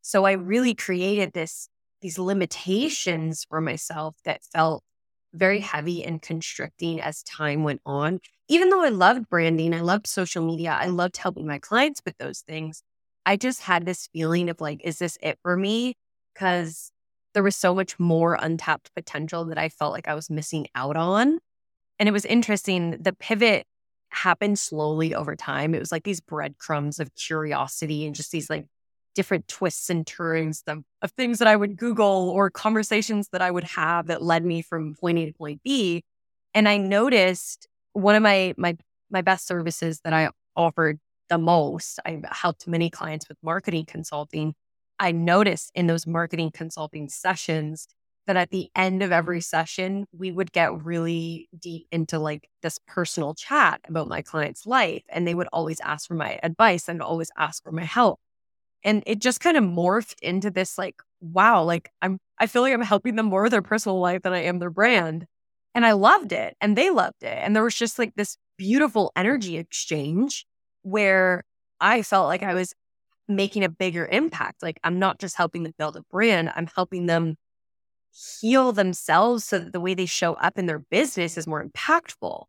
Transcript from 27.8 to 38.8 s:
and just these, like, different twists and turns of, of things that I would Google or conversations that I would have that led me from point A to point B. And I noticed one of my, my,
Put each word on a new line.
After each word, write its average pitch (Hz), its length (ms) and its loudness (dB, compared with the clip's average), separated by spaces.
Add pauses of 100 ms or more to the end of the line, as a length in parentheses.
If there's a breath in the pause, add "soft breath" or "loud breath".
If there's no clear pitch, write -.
and 147 80 -8
just 156 160 -10
these, 156 180 -6
like, 156 180 -6 (480)
different 185 340 -2
twists - 420 -4
and 165 160 -2
turns 160 600 -4
of, 151 180 -8 (180)
of 190 100 -6
things 240 260 -2
that 226 100 6
I 214 80 10
would 202 200 0
Google 202 540 2
or 190 200 4
conversations 214 840 0
that 185 100 -2
I 180 80 2
would 175 140 -2
have 165 420 -2
that 165 160 -2
led 165 220 2
me 170 180 0
from 156 320 -6
point 170 240 0
A 160 80 -2
to 156 60 -10
point 151 320 -12
B. 202 400 0 (500)
And 214 140 6
I 208 100 4
noticed 196 880 2 (260)
one 208 220 4
of 214 80 6
my, 190 340 4
my, 175 200 -2 (340)